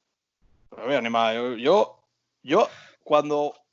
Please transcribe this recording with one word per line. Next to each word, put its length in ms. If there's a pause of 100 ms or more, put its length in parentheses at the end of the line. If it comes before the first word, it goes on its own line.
(680)
Pero 160
voy 100
a 40
animar, 360
yo, 220
yo, 420 (440)
yo, 260 (340)
cuando 500 (200)